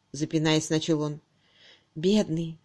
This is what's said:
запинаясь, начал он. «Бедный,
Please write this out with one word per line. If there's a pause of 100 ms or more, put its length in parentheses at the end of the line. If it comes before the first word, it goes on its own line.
(120)
запинаясь,
начал
он. (720)
«Бедный,